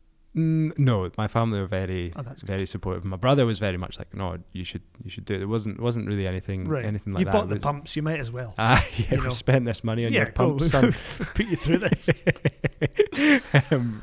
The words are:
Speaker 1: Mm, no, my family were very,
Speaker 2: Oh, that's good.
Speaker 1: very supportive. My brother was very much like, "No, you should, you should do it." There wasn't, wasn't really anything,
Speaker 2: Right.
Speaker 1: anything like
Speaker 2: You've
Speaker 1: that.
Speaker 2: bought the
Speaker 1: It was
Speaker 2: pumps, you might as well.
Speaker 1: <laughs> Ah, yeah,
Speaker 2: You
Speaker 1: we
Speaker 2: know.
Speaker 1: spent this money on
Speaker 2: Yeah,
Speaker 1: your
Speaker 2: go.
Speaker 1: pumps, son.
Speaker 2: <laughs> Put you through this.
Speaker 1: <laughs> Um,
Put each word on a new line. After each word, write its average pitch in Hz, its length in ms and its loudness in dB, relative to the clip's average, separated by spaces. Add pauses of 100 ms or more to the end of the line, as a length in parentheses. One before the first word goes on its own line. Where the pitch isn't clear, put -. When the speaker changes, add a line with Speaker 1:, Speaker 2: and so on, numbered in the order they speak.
(360)
Speaker 1:
Mm, 160 440 2
no, 107 380 4
my 107 100 0
family 113 320 0
were 95 80 -2
very, 92 480 -4
Speaker 2:
Oh, 147 80 -8
that's 117 180 -14
good. 98 60 -12
Speaker 1:
very 98 180 -2
supportive. 92 400 -6
My 95 120 -4
brother 127 280 4
was 110 140 -2
very 98 180 -2
much - 220 -8
like, - 160 -14
"No, 90 220 -4 (160)
you 90 100 -8
should, 87 180 -10 (220)
you 95 60 -12
should 95 160 -12
do 104 100 -2
it." 95 40 -4
There 98 80 -4
wasn't, 107 320 -2
wasn't 117 280 -2
really 101 180 -2
anything, 92 400 -4
Speaker 2:
Right. 147 200 -2
Speaker 1:
anything 104 280 -4
like 90 80 -2
Speaker 2:
You've 95 60 2
Speaker 1:
that. 98 60 2
Speaker 2:
bought 104 160 2
the 104 60 0
Speaker 1:
It 98 40 -4
was - 40 -6
Speaker 2:
pumps, 147 340 -6
you 151 40 -2
might 156 180 -2
as 117 120 -8
well. 120 240 -10
Speaker 1:
<laughs> - 20 -6
Ah, 113 260 6 (140)
yeah, 110 140 0
Speaker 2:
You 131 80 2
Speaker 1:
we 135 60 0
Speaker 2:
know. 131 40 0
Speaker 1:
spent 127 360 2
this 113 180 -4
money 113 220 -2
on 117 80 0
Speaker 2:
Yeah, 214 80 2
Speaker 1:
your 131 60 4
Speaker 2:
go. 117 40 -10 (260)
Speaker 1:
pumps, 120 140 2
son. 156 220 6 (200)
Speaker 2:
<laughs> - 220 -6
Put 214 120 0
you 175 100 0
through 156 220 0
this. - 360 0
Speaker 1:
<laughs> - 640 -2 (920)
Um, 120 300 0